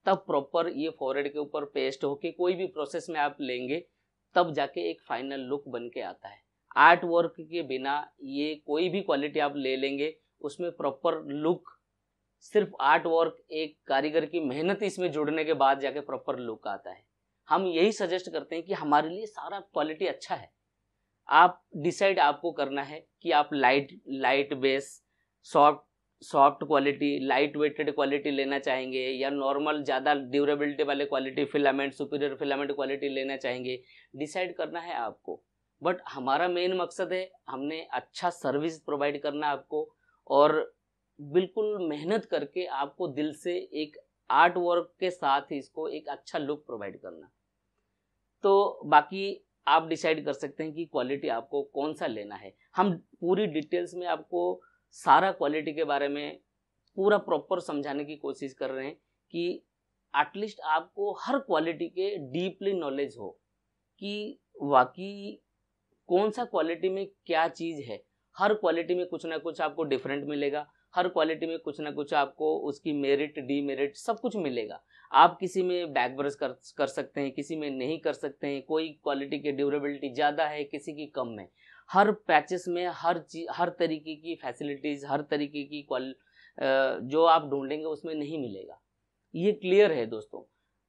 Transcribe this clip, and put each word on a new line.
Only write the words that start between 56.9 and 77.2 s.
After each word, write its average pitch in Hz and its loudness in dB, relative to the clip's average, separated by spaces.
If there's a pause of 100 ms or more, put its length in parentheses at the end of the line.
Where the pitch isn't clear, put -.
पूरा 202 6
प्रॉपर 175 -2
समझाने 147 -4
की 147 -12
कोशिश 139 -8
कर 131 -6
रहे 131 -6
हैं 156 -10 (360)
कि 170 -4 (500)
at 147 0
least 214 -8
आपको 165 -2
हर 254 -2
क्वालिटी 165 -2
के 196 -4
डीपली 175 -4
नॉलेज 143 -4
हो 101 -14 (580)
कि 208 -10 (220)
वाकई 185 0 (680)
कौन 196 2
सा 240 -6
क्वालिटी 170 -2
में 190 -4 (200)
क्या 165 2
चीज़ 165 -8
है। 101 -12 (340)
हर 208 4
क्वालिटी 170 0
में 180 -2
कुछ 170 -8
ना 160 -4
कुछ 160 -6
आपको 156 -2
डिफरेंट 139 -2
मिलेगा, 147 -2 (240)
हर 180 2
क्वालिटी 160 0
में 165 -6
कुछ 156 -8
ना 151 -6
कुछ 147 -4
आपको 156 2
उसकी 147 -6
मेरिट, 143 0
डीमेरिट 139 -2
सब 220 -4
कुछ 220 -4
मिलेगा। 120 -4 (280)
आप 170 8
किसी 185 -2
में 175 -2
बैक 127 0
ब्रश 139 -2
कर, 139 -4 (280)
कर 143 2
सकते 139 -6